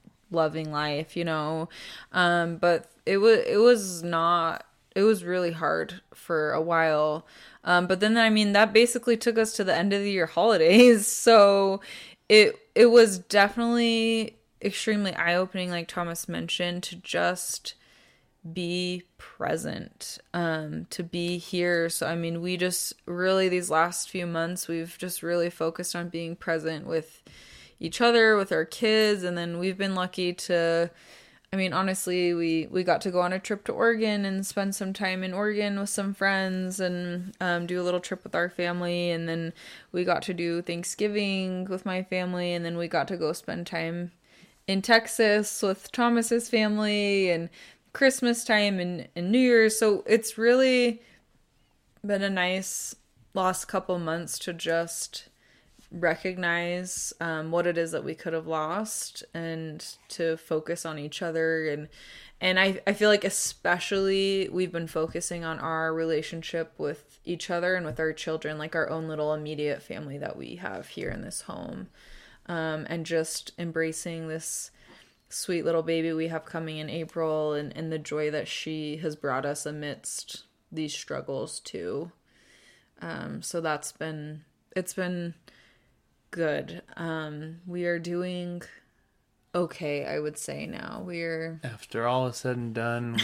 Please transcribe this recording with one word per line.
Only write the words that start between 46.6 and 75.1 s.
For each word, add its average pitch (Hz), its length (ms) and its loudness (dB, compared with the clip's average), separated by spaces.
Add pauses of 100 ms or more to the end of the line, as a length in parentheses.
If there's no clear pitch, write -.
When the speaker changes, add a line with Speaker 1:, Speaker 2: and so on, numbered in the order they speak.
Speaker 1:
and 170 180 -2 (420)
Christmas 254 520 2
time 202 360 2
and, 180 360 -4
and 175 160 -2
New 240 80 6
Year's. 226 400 6
So 214 260 4
it's 226 320 2
really 247 640 4 (1040)
been 202 160 0
a 196 80 0
nice 190 640 -2 (400)
last 185 320 0
couple 185 320 -2
months 165 420 -4
to 180 140 -6
just 170 760 -4 (640)
recognize, 175 1300 -2
um, 160 320 -4
what 170 140 2
it 170 120 0
is 165 140 -2
that 147 120 -4
we 156 100 -6
could 160 200 -8
have 160 140 -4
lost 160 760 -4 (100)
and 160 500 -8 (240)
to 165 300 -2
focus 160 480 -4
on 156 140 -8
each 147 240 -10
other. 160 440 0
And, 147 220 -6 (500)
and 185 200 2
I, 190 260 2
I 196 80 2
feel 208 160 4
like 208 160 6
especially 196 1200 0
we've 180 220 -2
been 170 160 -6
focusing 170 560 -4
on 165 160 -6
our 160 320 -2
relationship 160 840 -4
with 147 480 -8
each 170 240 -6
other 180 260 0
and 180 120 -4
with 151 120 -6
our 160 140 0
children, 156 460 -6
like, 151 160 -8
our 160 140 0
own 160 180 -4
little 151 260 -2
immediate 151 480 -4
family 143 380 -12
that - 180 -8
we 64 200 -12
have 175 320 -10
here - 200 -8
in - 120 -8
this - 200 -10
home. - 460 -12 (600)
Um, 160 420 -6
and 165 160 -6
just 160 540 -4
embracing 160 680 -4
this - 440 -10 (600)